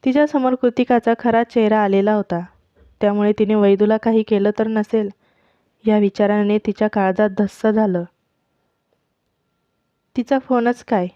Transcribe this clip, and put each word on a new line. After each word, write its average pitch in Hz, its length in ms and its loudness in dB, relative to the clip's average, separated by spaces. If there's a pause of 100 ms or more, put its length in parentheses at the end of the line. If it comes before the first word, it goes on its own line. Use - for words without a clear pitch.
तिच्यासमोर 262 520 0
कृतिकाचा 240 640 0
खरा 233 260 0
चेहरा 214 380 0
आलेला 196 300 0
होता, 196 260 -4 (640)
त्यामुळे 208 380 0
तिने 214 160 0
वैदूला 208 420 2
काही 220 260 0
केलं 208 360 0
तर 220 80 -2
नसेल 214 420 -4 (760)
या 214 120 2
विचाराने 208 680 0
तिच्या 214 220 -2
काळजात 202 500 0
धस्स - 280 -4
झालं. 208 380 0 (2000)
"तिचा 262 240 -2
फोनच 240 440 -2
काय 185 320 -2